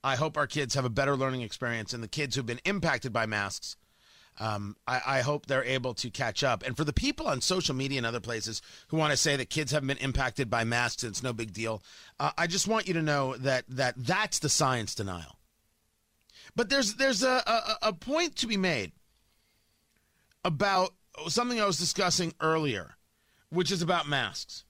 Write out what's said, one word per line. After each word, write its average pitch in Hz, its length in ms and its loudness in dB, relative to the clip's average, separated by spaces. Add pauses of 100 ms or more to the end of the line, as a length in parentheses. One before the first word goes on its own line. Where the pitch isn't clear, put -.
I 131 140 2
hope 151 220 0
our 143 80 2
kids 135 280 -2
have 135 100 2
a 123 60 2
better 139 260 2
learning 131 260 0
experience. 113 500 -4
And 117 100 -6
the 110 60 -8
kids 143 260 -2
who've 127 120 -2
been 120 180 -4
impacted 156 480 0
by 113 140 2
masks, 104 500 -4 (640)
um, 104 360 -4 (100)
I, 127 200 0
I 135 140 2
hope 143 260 -2
they're 131 180 2
able 127 300 -2
to 123 160 -6
catch 120 320 -2
up. 123 220 0
And 127 120 -4
for - 60 0
the 147 100 0
people 285 360 0
on 135 120 0
social 185 340 0
media 135 240 0
and 117 80 0
other 117 120 -2
places 113 440 -6 (260)
who 156 80 -2
wanna 151 200 4
say 143 200 4
that 127 120 -2
kids 151 220 -2
haven't 143 160 0
been 135 120 0
impacted 131 520 0
by 117 140 2
masks 117 400 0
and 113 60 -4
it's 101 120 -6
no 127 100 -2
big 110 200 -6
deal, 110 300 -4 (360)
uh, 147 180 0
I 170 120 0
just 170 180 0
want 214 220 0
you 175 60 0
to 165 80 2
know 139 340 2
that, 131 320 0
that 127 280 0
that's 180 440 0
the 147 80 0
science 127 480 2
denial. 87 420 -6 (1160)
But 233 120 0
there's, 254 260 2
there's 254 280 4
a, 254 240 4
a, 220 420 2
a 214 40 2
point 294 440 -2
to 247 100 0
be 220 100 0
made 151 360 0 (1500)
about 185 500 2 (340)
something 240 320 0
I 208 60 4
was 165 120 2
discussing 175 640 0
earlier, 147 560 0 (540)
which 175 200 2
is 175 120 0
about 165 260 2
masks. - 600 -4